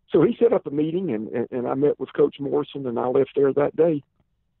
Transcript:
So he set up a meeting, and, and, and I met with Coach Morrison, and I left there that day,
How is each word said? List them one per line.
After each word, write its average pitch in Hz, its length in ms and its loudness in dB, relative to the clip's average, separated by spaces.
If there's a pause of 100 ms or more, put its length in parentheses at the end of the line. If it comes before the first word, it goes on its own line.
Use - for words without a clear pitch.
(120)
So 170 100 4
he 214 160 2
set - 160 4
up 190 140 -2
a 143 40 -10
meeting, 160 400 -2
and, 107 180 -4
and, 117 200 -4
and 123 180 -6
I 131 60 -2
met 135 260 0
with 131 140 -10
Coach 147 260 0
Morrison, 139 460 -4
and 120 140 -6
I 123 80 -2
left 131 280 0
there 139 180 4
that 139 220 0
day, 156 280 2 (580)